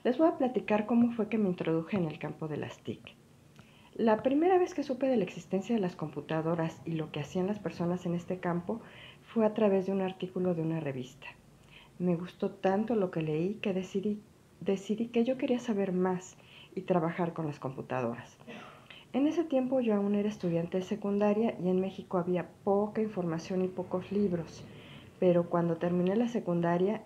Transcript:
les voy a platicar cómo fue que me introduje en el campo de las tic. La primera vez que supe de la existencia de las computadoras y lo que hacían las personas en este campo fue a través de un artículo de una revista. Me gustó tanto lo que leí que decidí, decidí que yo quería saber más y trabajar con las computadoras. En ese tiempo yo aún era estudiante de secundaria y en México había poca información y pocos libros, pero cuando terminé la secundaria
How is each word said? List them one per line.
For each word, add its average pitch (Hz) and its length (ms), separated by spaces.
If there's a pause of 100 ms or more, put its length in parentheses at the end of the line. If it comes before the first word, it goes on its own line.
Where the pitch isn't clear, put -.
les 247 140
voy 320 120
a 339 100
platicar 220 480
cómo 233 260
fue 208 160
que 226 100
me 202 120
introduje 165 480
en 170 80
el 151 120
campo 156 300
de 147 80
las 120 220
tic. - 360 (800)
La 214 280
primera 320 360
vez 359 160
que 285 80
supe 269 260
de 254 100
la 185 60
existencia 190 500
de 220 60
las 180 140
computadoras 160 920
y 165 60
lo 156 200
que 151 80
hacían 180 260
las 208 120
personas 175 480
en 170 80
este 180 260
campo 180 400 (420)
fue 220 220
a 214 80
través 196 340
de 190 60
un 196 80
artículo 180 540
de 165 80
una 160 180
revista. 135 460 (720)
Me 180 160
gustó 180 360
tanto 202 440
lo 190 160
que 165 120
leí 160 320
que 208 180
decidí, 196 480 (400)
decidí 202 460
que 233 180
yo 262 140
quería 247 200
saber 196 340
más 180 440 (380)
y 185 80
trabajar 170 500
con 160 140
las 143 120
computadoras. 127 760 (800)
En 269 120
ese 320 180
tiempo 262 360
yo 220 140
aún 202 200
era 202 140
estudiante 175 480
de 185 80
secundaria 208 720
y 180 120
en 185 100
México 190 380
había 175 320 (140)
poca 208 360
información 185 640
y 180 40
pocos 180 440
libros, 180 500 (560)
pero 175 300
cuando 170 300
terminé 180 380
la 233 120
secundaria 175 760